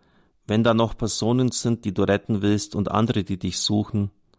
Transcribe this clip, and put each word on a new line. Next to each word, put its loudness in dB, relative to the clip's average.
wenn 2
da 4
noch 0
Personen 0
sind, -2
die -2
du 0
retten 0
willst 0
und -2
andere, 0
die -4
dich -4
suchen, 0